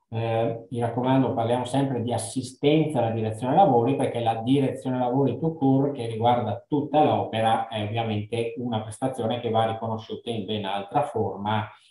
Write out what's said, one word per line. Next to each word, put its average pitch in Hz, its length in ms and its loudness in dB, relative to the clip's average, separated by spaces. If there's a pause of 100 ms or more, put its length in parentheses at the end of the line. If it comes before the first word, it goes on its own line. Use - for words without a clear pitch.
(120)
Eh, 113 560 -2
mi 117 120 -6
raccomando, 123 540 2
parliamo 120 300 0
sempre 135 380 -2
di 117 100 -2
assistenza 143 840 0
alla 113 140 2
direzione 113 420 -2
lavori, 135 400 6
perché 123 240 0
la 113 240 -2
direzione 127 560 0
lavori 127 400 0
tout 160 180 -2
court, 135 380 4
che 117 140 -6
riguarda 113 580 0
tutta 143 380 2
l'opera, 110 640 2
è 107 160 -4
ovviamente 113 720 -2
una 117 260 -4
prestazione 120 560 -4
che 113 120 -4
va 113 200 2
riconosciuta 113 600 -8
in 107 160 -6
ben 107 180 -4
altra 101 380 -2
forma, 104 640 -2 (260)